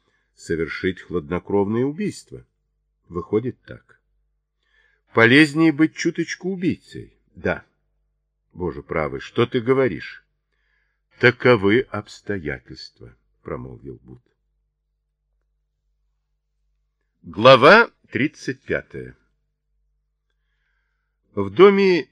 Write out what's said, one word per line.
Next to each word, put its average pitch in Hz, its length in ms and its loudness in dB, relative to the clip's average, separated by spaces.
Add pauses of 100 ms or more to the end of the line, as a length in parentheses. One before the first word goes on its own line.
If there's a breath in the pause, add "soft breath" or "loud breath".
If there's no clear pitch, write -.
(360)
совершить 82 640 -8
хладнокровное 95 840 -6
убийство. 151 600 -10 (640)
Выходит 104 540 -6
так. - 380 -20 (1120)
Полезнее 147 600 4
быть 151 240 -2
чуточку 170 540 -6
убийцей, 165 680 -8 (160)
да. 85 300 -6 (880)
Боже 78 320 -10
правый, 73 340 -6
что - 280 -4
ты 127 140 -6
говоришь? 120 640 -4 (920)
Таковы 123 640 2
обстоятельства, 73 1400 -12 (260)
промолвил 62 600 -16
Бут. 62 180 -20 (3000)
Глава 131 680 6 (220)
тридцать - 480 -6
пятая. 65 560 -10 (2250)
В 98 160 -4
доме 190 600 4